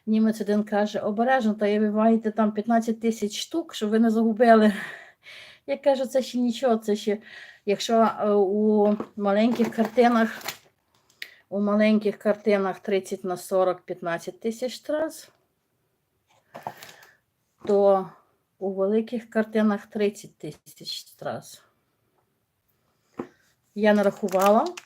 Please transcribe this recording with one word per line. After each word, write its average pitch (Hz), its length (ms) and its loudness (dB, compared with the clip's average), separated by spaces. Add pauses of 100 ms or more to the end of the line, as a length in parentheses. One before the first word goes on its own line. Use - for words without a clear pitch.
німець 220 340 0
один 208 240 0
каже: 208 360 -2
«Обережно, 220 540 0
та 208 120 -2
я 208 140 2
вибиваєте 214 500 2
там 214 220 0
п'ятнадцять 226 480 -2
тисяч 220 400 -4
штук, - 340 -8
щоб 208 160 -4
ви 220 80 2
не 226 120 4
загубили». 220 640 4 (920)
Я 277 100 -4
кажу: 269 300 0
«Це 254 160 0
ще 247 160 -6
нічого, 240 380 0
це 208 200 -2
ще, 208 220 -2 (480)
якщо, 202 280 -2
е, 214 360 2
у 208 680 2 (200)
маленьких 220 540 0
картинах, 226 720 0 (1080)
у 196 120 -6
маленьких 208 580 2
картинах 196 640 0
тридцять 190 440 -4
на 180 120 -4
сорок 185 440 -2
п'ятнадцять 170 600 -10
тисяч 226 360 -8
страз, 302 520 -6 (2250)
то 196 460 2 (480)
у 196 140 -6
великих 220 580 -4
картинах 214 560 -2
тридцять - 520 -6
тисяч - 680 -14
страз». - 560 -14 (2250)
Я 208 160 4
не 208 80 2
рахувала, 202 640 2 (220)